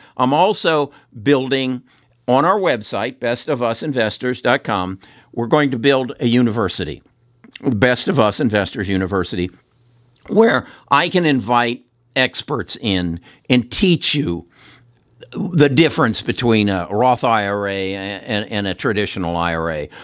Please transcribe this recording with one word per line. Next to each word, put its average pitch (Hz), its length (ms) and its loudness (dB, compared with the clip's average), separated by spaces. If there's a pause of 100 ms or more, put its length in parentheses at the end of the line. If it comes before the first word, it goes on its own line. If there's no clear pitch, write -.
(160)
I'm 127 160 0
also 160 580 2 (320)
building 131 600 0 (440)
on 131 200 4
our 196 120 2
website, 123 600 -4
best 123 300 -4
of 123 120 0
us 117 200 -2
investors 127 580 -2
dot 131 240 0
com, 95 340 -4 (340)
we're 117 140 -4
going 147 240 2
to 131 80 -4
build 131 400 2
a 127 80 -2
university, 107 760 0 (580)
Best 123 480 0
of 143 100 0
Us 107 220 2
Investors 104 480 0
University, 92 640 -2 (760)
where 208 380 4 (240)
I 165 200 4
can 175 160 2
invite 120 580 0 (320)
experts 127 640 -4
in 90 400 -2 (300)
and 123 200 2
teach - 440 0
you 87 340 -4 (840)
the 147 360 2
difference 135 540 2
between 110 460 2
a 92 200 -2
Roth 120 360 0
I 107 240 2
R 101 180 -2
A 98 280 -4
and, 98 300 -10
and, 107 260 -4
and 101 160 -2
a 92 80 -2
traditional 98 640 -2
I 85 180 -2
R 82 160 -2
A, 76 180 -6 (160)